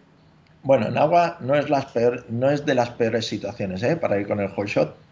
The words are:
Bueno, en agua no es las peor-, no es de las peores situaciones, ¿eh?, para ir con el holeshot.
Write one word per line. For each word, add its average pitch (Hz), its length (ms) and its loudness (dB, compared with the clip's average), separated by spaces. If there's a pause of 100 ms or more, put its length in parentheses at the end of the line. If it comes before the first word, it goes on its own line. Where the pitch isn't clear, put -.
(640)
Bueno, 135 260 2
en 120 100 -4
agua 165 420 4
no 127 160 0
es 143 140 0
las 139 160 0
peor-, 120 420 0
no 120 220 0
es 147 160 0
de 139 100 2
las 120 140 2
peores 113 360 -2
situaciones, 98 580 -6
¿eh?, 147 120 2
para 104 240 0
ir 101 80 -6
con 104 140 -2
el 98 120 -4
holeshot. 107 400 -2 (180)